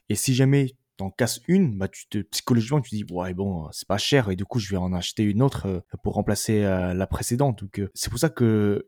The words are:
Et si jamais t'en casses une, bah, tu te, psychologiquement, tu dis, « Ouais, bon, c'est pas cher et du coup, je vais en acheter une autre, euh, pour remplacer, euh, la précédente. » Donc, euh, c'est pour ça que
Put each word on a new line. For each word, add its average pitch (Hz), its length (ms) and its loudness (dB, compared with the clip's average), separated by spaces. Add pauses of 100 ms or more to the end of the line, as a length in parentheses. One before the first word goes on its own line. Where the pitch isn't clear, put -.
Et 104 60 -2
si 131 200 0
jamais 135 400 4 (240)
t'en 95 100 -6
casses - 380 -2
une, 170 300 4
bah, 95 100 -2
tu - 220 -18
te, - 80 -4
psychologiquement, 120 640 0
tu - 120 -10
dis, « 107 180 -6
Ouais, 90 220 -4
bon, 90 380 -4
c'est - 160 -12
pas 98 100 0
cher 123 320 2
et 92 60 0
du 95 80 -4
coup, 123 160 -4
je 95 100 -4
vais 95 80 -2
en 90 140 0
acheter 92 320 -2
une 104 180 2
autre, 135 240 0
euh, 92 140 -4 (240)
pour 95 120 -2
remplacer, 104 480 0
euh, 92 300 0
la 92 140 -2
précédente. » 123 540 -2
Donc, 101 180 -10
euh, 98 140 -4
c'est - 160 -8
pour 113 100 -6
ça 160 100 2
que 107 580 2